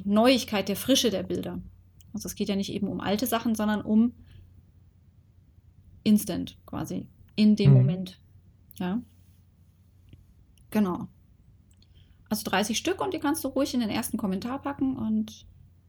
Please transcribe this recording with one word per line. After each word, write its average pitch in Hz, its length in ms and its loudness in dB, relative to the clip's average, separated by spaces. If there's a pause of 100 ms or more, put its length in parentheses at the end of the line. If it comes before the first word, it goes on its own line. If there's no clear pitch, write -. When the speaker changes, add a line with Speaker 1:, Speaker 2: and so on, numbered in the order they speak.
Speaker 1:
Neuigkeit, 214 640 2
der 202 80 -2
Frische 247 340 2
der 185 140 -2
Bilder. 180 360 -6 (540)
Also 208 140 -10
es 180 80 -10
geht 202 140 -2
ja 196 80 -2
nicht 196 160 -4
eben 196 140 -2
um 180 120 -6
alte 208 280 -2
Sachen, 226 280 -2
sondern 214 260 0
um 220 320 2 (1900)
Instant 185 600 2
quasi, - 420 -8 (300)
in 214 180 6
dem 139 160 6
Speaker 2:
Mhm. 131 60 10
Speaker 1:
Moment. 170 420 2 (580)
Ja. 185 240 -4 (1700)
Genau. 185 380 0 (1200)
Also 208 160 -4
dreißig 208 340 -2
Stück 381 220 -2
und 381 140 -4
die 311 60 -6
kannst 302 260 -2
du - 20 -6
ruhig 277 260 -2
in 254 60 0
den 226 100 0
ersten - 280 -4
Kommentar 214 440 -4
packen 269 360 -4
und 220 480 -4 (440)